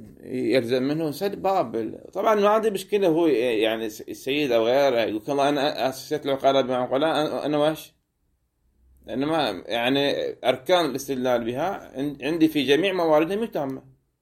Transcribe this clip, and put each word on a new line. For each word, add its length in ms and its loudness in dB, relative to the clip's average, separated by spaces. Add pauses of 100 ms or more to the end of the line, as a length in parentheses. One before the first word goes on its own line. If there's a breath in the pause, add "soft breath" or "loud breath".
(240)
يلزم 580 0
منه 280 -2
سد 320 -6
باب 340 0
ال-، 360 -8
طبعًا 220 0
ما 140 4
عندي 220 2
مشكلة 380 0
هو، 180 4
يعني، 600 2
الس-، 140 -10
السيد 520 -4
أو 140 4
غيره 340 4
يقول: 280 -2
"والله 200 2
أنا 400 0
أسست 380 -6
العقلاء 360 2
بما 140 0
عقلاء، 340 0
أنا، 360 -2
أنا 120 0
واش؟" 360 -2 (1120)
إنما، 420 -2 (160)
يعني، 680 0 (160)
أركان 360 2
الاستدلال 600 -2
بها 520 -4
عن-، 260 -6
عندي 260 2
في 140 0
جميع 300 2
مواردهم 520 2
تامة، 380 -6 (400)